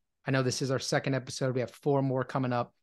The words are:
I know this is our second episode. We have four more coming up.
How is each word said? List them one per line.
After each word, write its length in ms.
I 40
know 120
this 200
is 80
our 80
second 360
episode. 400
We 60
have 100
four 320
more 220
coming 280
up. 200